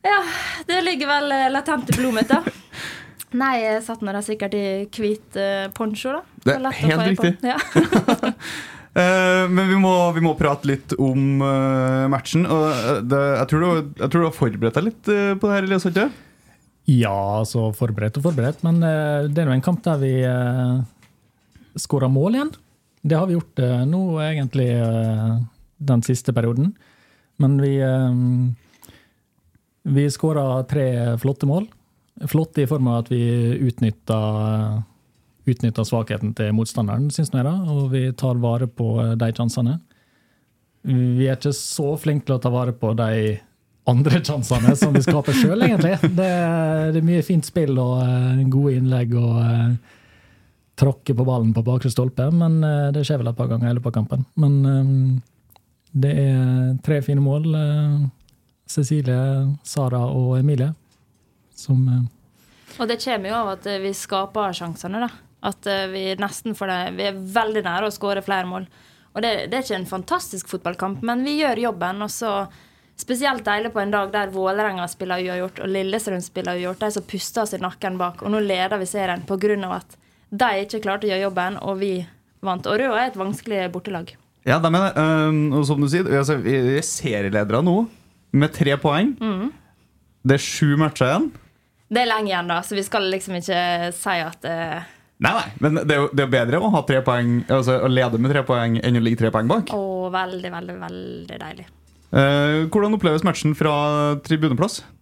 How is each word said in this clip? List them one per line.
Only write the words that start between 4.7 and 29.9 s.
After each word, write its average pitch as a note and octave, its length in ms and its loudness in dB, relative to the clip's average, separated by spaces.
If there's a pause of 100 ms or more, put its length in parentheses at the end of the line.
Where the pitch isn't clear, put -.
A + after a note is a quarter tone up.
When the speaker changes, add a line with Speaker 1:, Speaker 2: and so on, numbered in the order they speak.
Speaker 1:
hvit, G#3+ 520 -6
eh, G3 320 -4
poncho, A3+ 480 -6
da. F#4 40 -10 (120)
Speaker 2:
Det - 220 0
er C4 40 -6
Speaker 1:
var C4 60 -4
lett C4 160 -4
å - 0 -
Speaker 2:
helt D#3 160 2
Speaker 1:
få E3 80 0
øye F#3+ 100 2
på. F3 140 2
Speaker 2:
riktig. B3 240 -2
Speaker 1:
Ja. C#4+ 840 0
<laughs> - 520 -14
Speaker 2:
Eh, F#3 580 4
men F#3 240 2
vi F#3+ 80 4
må, F#3 120 6 (180)
vi E3 100 0
må E3 160 4
prate D3 320 0
litt C3+ 300 -2
om, C3+ 240 2 (260)
eh, C3+ 640 2
matchen, C#3 320 0
og, D#3 240 2
eh, B2+ 300 0 (100)
det, C#3 140 2 (160)
jeg B2+ 160 0
tror D3+ 100 2
du, F3+ 60 2 (320)
jeg C#3 100 0
tror E3+ 140 4
du - 20 2
har D#3 80 -2
forberedt A2 460 0
deg F#3 80 -2
litt, A3 260 -6
eh, G3+ 140 2 (100)
på G#3+ 80 0
det G3+ 80 2
her, F#3+ 140 0
Elias, F#3+ 180 2
ikke? F#3+ 220 2 (800)
Speaker 3:
Ja, A#2 240 4 (240)
altså, A2 320 0 (100)
forberedt A2 400 -2
og C#3 80 -4
forberedt, D3 400 0
men, E3 160 4
eh, D3+ 480 0
det D#3+ 140 0
er C3+ 80 2
jo - 20 4
en C3 80 2
kamp F3 240 0
der D3+ 160 0
vi, C3+ 80 2 (160)
eh, B2 560 0 (960)
skårer C3 320 0
mål F3+ 300 2
igjen. D#4 100 -2 (540)
Det D#3 160 2
har F#3+ 100 0
vi E3+ 80 2
gjort, - 240 -4
eh, B2 240 2
nå F3+ 160 0 (240)
egentlig, C#3 480 0
eh, A2+ 640 0 (400)
den C3 320 2
siste B2 240 0
perioden. A#2+ 400 0 (640)
Men C#3 240 4
vi, C#3 160 2
eh, C3 420 2 (1600)
vi C#3+ 260 2